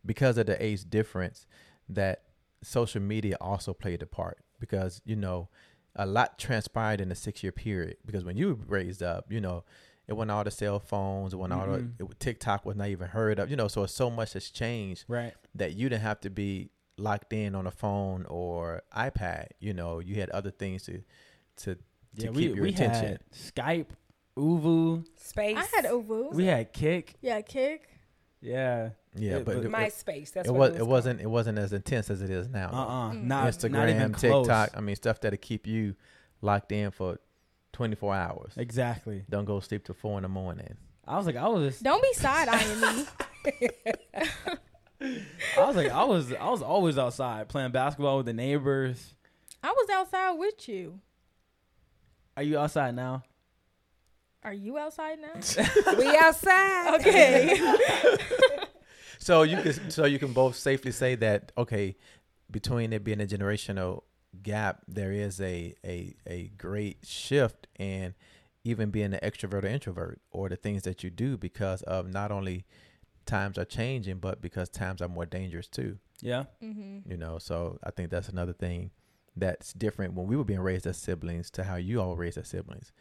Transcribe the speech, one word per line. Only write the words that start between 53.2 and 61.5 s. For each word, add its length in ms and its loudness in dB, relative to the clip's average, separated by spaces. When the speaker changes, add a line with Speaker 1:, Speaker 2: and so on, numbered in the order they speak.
Speaker 4:
Are 100 -10
you 260 -8
outside 420 -8
now? 200 -14
Speaker 2:
<laughs> 60 4
Speaker 3:
We 180 8
outside. 840 8
Speaker 4:
Okay. 600 10
<laughs> 540 6
Speaker 1:
So 220 8
you 140 6
can, 340 0
so 140 2
you 140 6
can 160 -2
both 200 6
safely 380 0
say 220 2
that, 420 2